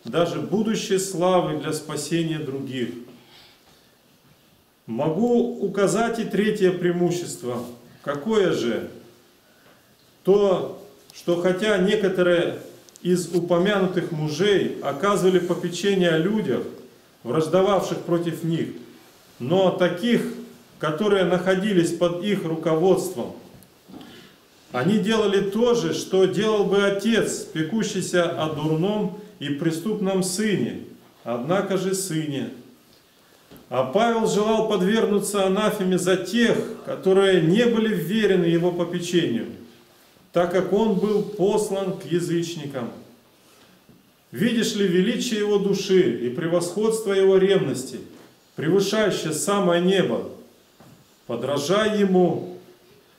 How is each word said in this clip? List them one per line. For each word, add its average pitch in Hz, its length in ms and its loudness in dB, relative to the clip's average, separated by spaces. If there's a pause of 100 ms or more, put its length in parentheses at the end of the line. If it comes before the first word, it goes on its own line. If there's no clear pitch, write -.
даже 160 380 -2
будущей 202 560 0
славы 170 600 0
для 151 120 -6
спасения 156 680 -4
других. 131 500 -6 (2000)
Могу 175 720 0
указать 202 580 0
и 226 60 -4
третье 190 480 2
преимущество. 170 920 -2 (380)
Какое 170 520 0
же? 117 360 -2 (1300)
То, 190 580 2 (320)
что 170 260 -2
хотя 185 380 0
некоторые 180 800 2 (460)
из 175 320 0
упомянутых 180 760 0
мужей 151 680 0
оказывали 180 560 2
попечение 175 720 0
о 160 80 2
людях, 170 440 0 (600)
враждовавших 170 760 0
против 170 440 -4
них, 160 260 -2 (680)
но 175 320 2
таких, 185 560 0 (540)
которые 190 460 2
находились 180 680 2
под 175 300 -2
их 196 220 -2
руководством, 160 880 0 (1400)
они 165 240 0
делали 202 520 2
то 233 260 2
же, 160 180 -2
что 185 320 2
делал 202 400 0
бы 196 180 2
отец, 196 600 0
пекущийся 180 800 -2
о 156 260 -2
дурном 156 720 -2 (200)
и 143 100 -8
преступном 185 720 -2
сыне, 180 600 -2 (400)
однако 170 540 -2
же 185 160 -2
сыне. 147 560 -4 (1200)
А 127 160 0
Павел 220 420 0
желал 214 400 2
подвергнуться 202 800 0
анафеме 190 520 0
за 175 200 2
тех, 226 400 2 (280)
которые 190 560 4
не 190 240 4
были 220 280 2
вверены 185 520 2
его 170 260 2
попечению, 170 760 -2 (840)
так 175 180 2
как 185 220 0
он 208 220 2
был 202 280 0
послан 196 760 -2
к - 80 -14
язычникам. 151 840 -4 (1400)
Видишь 220 440 0
ли 202 100 2
величие 190 540 0
его 208 180 0
души 175 720 2
и - 20 -2
превосходство 175 840 -2
его 190 240 6
ревности, 151 640 0 (560)
превышающее 190 760 0
самое 175 500 0
небо? 180 480 0 (960)
Подражай 147 720 0
ему, 180 580 2 (600)